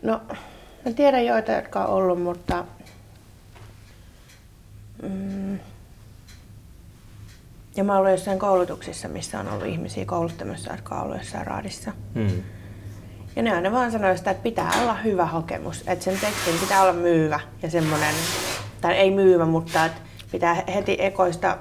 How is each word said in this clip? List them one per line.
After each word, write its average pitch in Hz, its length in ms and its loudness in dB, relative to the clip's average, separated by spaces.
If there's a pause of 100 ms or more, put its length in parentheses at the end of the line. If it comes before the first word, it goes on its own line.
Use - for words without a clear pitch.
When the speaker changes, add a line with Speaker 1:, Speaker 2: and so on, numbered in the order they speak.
Speaker 1:
No, 220 180 0 (640)
mä 233 100 -2
tiedän 262 300 6
joita, 226 260 0
jotka - 320 -2
on 208 100 0
ollut, 180 280 2
mutta... 175 420 -4 (2500)
Mm, 196 560 -8 (2250)
ja 196 80 2
mä 202 80 2
oon 196 80 6
ollut 190 120 6
jossain 185 260 0
koulutuksissa, 185 680 0
missä - 320 -8
on 98 80 -6
ollut 104 180 -4
ihmisiä - 380 -6
kouluttamassa, 165 680 -6
jotka - 220 -10
on - 80 -4
ollut - 160 -6
jossain - 280 -8
raadissa. - 460 -8 (220)
Speaker 2:
Mm. 98 280 0 (960)
Speaker 1:
Ja 226 60 0
ne 226 120 2
aina 180 180 0
vaan 240 200 2
sanoo 196 240 2
sitä, 190 140 -2
että 185 120 -2
pitää 175 300 -2 (100)
olla 233 120 2
hyvä 196 320 2
hakemus, 160 600 -4
että 180 180 -2
sen 190 160 0
tekstin 202 400 0
pitää 190 220 6
olla 185 100 8
myyvä 165 480 4 (220)
ja 160 80 -4
semmonen, 156 440 2 (680)
tai 175 140 2
ei 190 160 6
myyvä, 185 340 8
mutta 160 400 2
että 165 160 -4 (320)
pitää 175 220 2 (200)
heti 196 240 0
ekoista 185 640 2